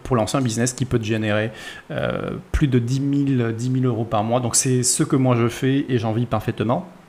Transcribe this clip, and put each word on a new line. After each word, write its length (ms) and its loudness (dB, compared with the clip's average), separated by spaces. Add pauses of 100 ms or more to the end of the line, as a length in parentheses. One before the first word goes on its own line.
pour 120 -2
lancer 220 0
un 40 0
business 320 0
qui 120 -4
peut 140 0
te 60 -4
générer, 440 0 (400)
euh, 440 -4 (180)
plus 160 2
de 100 2
dix 220 0
mille, 580 0
dix 140 -2
mille 160 2
euros 180 0
par 180 0
mois. 180 0
Donc, 140 -2
c'est 280 2
ce 180 0
que 140 2
moi 200 4
je 120 2
fais 420 0
et 80 2
j'en 140 0
vis 160 0
parfaitement. 600 -2 (200)